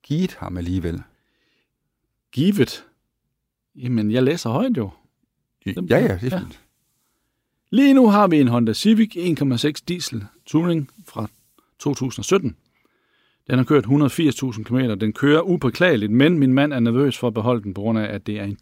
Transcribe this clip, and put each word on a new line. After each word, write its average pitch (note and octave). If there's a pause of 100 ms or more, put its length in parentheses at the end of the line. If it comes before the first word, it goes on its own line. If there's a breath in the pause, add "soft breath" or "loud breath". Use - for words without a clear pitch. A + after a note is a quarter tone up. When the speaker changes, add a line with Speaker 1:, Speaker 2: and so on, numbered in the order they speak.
Speaker 1:
Givet F3+
ham F2+
alligevel. E2+ (1300)
Speaker 2:
Givet? F3 (920)
Jamen, A#2
jeg B2+
læser C3+
højt G#3
jo. G2+ (760)
Speaker 1:
Ja, G2
Speaker 2:
Dem- F3+
Speaker 1:
ja, D#3+
det A3
er F2+ (120)
Speaker 2:
ja. F#3
Speaker 1:
fint. - (1080)
Speaker 2:
Lige C4+
nu B3+
har G3+
vi D#3
en B2+
Honda A#2
Civic A3
en E3+
komma C3
seks C#3+
diesel C#3 (220)
tuning D#3+ (160)
fra A2 (500)
to C#3+
tusind C3
og G2+
sytten. F3 (920)
Den B2
har B2+
kørt C#3
hundrede C#3
firs D#3
tusind A2+
kilometer. A#2+
Den G#2+
kører D3
upåklageligt, C#3
men D3+
min C3
mand C#3+
er B2+
nervøs A#2+
for B2
at G#2+
beholde A2+
den, G2
på G2+
grund A2+
af, G#2+
at G2
det G#2
er G2
en G2+